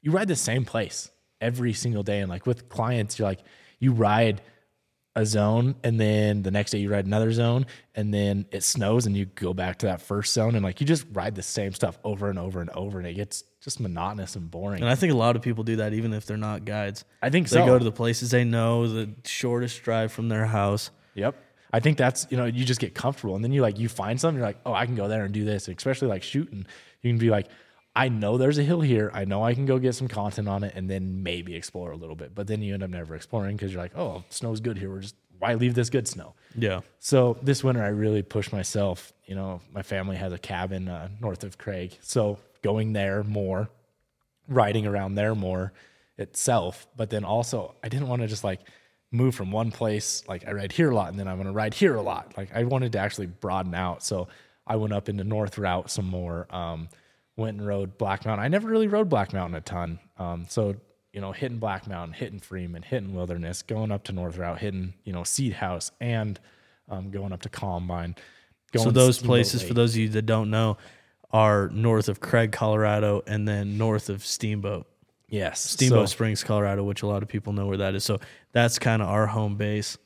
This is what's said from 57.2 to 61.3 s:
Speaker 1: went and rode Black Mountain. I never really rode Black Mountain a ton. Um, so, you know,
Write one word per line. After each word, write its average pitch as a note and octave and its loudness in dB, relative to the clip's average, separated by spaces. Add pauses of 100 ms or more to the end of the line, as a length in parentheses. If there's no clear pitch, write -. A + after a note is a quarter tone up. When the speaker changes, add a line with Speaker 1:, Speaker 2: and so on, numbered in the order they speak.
Speaker 1:
went A2 -4
and G#2 -6
rode G2 -4
Black G2 -2
Mountain. A2 0
I B2+ 0
never G3+ 0
really A3 2
rode G#3 2
Black G#2+ 2
Mountain F2 -4
a D#2+ -6
ton. E2+ -6 (180)
Um, E2+ -6
so, G2+ 0 (380)
you G#2 -10
know, G2 -8